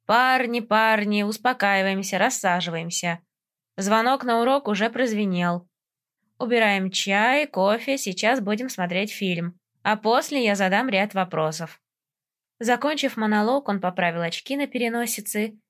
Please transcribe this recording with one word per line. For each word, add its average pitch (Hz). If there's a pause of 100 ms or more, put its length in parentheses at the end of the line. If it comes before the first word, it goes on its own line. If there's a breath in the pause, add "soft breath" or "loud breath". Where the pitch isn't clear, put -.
«Парни, 247
парни, 214
успокаиваемся, 196
рассаживаемся. 175 (580)
Звонок 226
на 233
урок 262
уже 208
прозвенел. 196 (680)
Убираем 214
чай, 226
кофе, 226
сейчас 226
будем 214
смотреть 185
фильм. 175 (220)
А 214
после 247
я 208
задам 202
ряд 208
вопросов». 160 (800)
Закончив 254
монолог, 214
он 202
поправил 180
очки 170
на 277
переносице 226 (120)